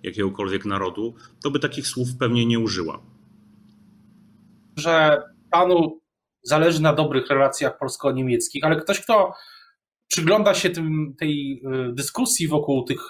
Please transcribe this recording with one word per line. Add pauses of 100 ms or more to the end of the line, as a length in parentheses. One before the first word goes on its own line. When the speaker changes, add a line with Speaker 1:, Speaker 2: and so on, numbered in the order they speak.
Speaker 1:
jakiegokolwiek
narodu, (280)
to
by
takich
słów (100)
pewnie
nie
użyła. (1800)
Speaker 2:
Że (300)
panu (420)
zależy
na
dobrych
relacjach
polsko-niemieckich,
ale
ktoś,
kto (760)
przygląda
się
tym,
tej,
e,
dyskusji
wokół
tych (100)